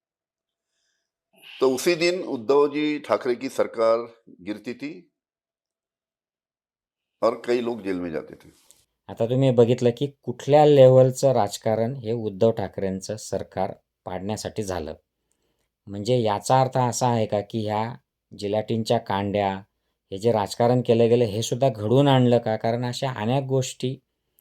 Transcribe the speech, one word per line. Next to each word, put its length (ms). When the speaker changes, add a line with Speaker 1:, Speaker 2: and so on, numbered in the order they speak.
Speaker 1:
तो 160
उसी 200
दिन 280
उद्धव 500
जी 260
ठाकरे 360
की 140
सरकार 640
गिरती 320
थी 380
और 220
कई 160
लोग 200
जेल 180
में 120
जाते 240
थे। 160
Speaker 2:
आता 160
तुम्ही 260
बघितलं 400
की 160
कुठल्या 580
लेव्हलचं 680
राजकारण 600
हे 160
उद्धव 400
ठाकरेंचं 680
सरकार 600
पाडण्यासाठी 580
झालं। 320
म्हणजे 300
याचा 420
अर्थ 160
असा 300
आहे 180
का 160
की 220
ह्या 300
जिलॅटिनच्या 580
कांड्या, 640
हे 60
जे 140
राजकारण 500
केलं 280
गेलं, 140
हे 180
सुद्धा 280
घडवून 380
आणलं 300
का? 180
कारण 300
अशा 260
अनेक 320
गोष्टी 520